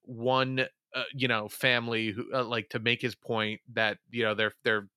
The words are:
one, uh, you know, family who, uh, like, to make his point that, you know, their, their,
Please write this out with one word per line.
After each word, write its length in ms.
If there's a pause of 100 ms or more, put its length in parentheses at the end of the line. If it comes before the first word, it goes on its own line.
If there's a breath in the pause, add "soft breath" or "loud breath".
one, 600 (300)
uh, 80 (100)
you 140
know, 200
family 640
who, 240
uh, 100
like, 260
to 100
make 220
his 120
point 480 (120)
that, 260 (100)
you 140
know, 100
their, 200 (100)
their, 340